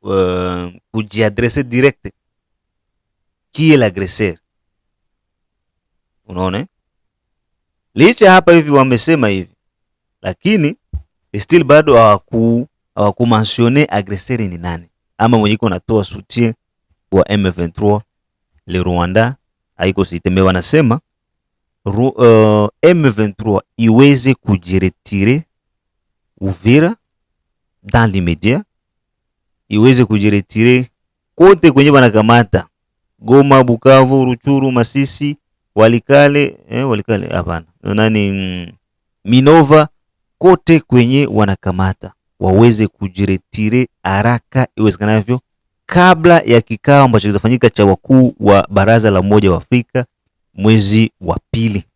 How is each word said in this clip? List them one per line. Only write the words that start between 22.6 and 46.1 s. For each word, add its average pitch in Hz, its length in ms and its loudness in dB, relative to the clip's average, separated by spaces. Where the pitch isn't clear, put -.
M 160 260 2
vingt-trois 104 540 -4
iweze 123 580 2
kujiretire 95 1080 -4
Uvira 120 560 0
dans 113 300 -2
l'immédiat, 95 500 -4
iweze 123 360 2
kujiretire 107 840 0
kote 170 360 4
kwenye 139 200 2
wanakamata, 117 760 2
Goma, 135 440 4
Bukavu, 131 600 2
Ruchuru, 131 480 -4
Masisi, 139 640 -4
Walikale, 139 840 2
eh, 127 180 -6
Walikale, 104 380 -6
hapana, 82 400 -8
nani, 104 500 -2
mm, 90 400 -10
Minova, 147 640 4
kote 170 420 2
kwenye 127 460 0
wanakamata, 98 840 -4
waweze 104 460 2
kujiretire 101 1040 -6
haraka 117 760 -4
iwezekanavyo 107 640 -4
kabla 175 540 2